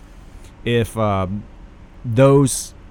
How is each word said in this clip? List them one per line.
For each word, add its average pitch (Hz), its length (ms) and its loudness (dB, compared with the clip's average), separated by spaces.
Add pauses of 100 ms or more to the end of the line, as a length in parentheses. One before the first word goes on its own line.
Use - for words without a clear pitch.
(640)
if, 117 320 -2
uh, 101 300 -2 (760)
those 135 680 2 (180)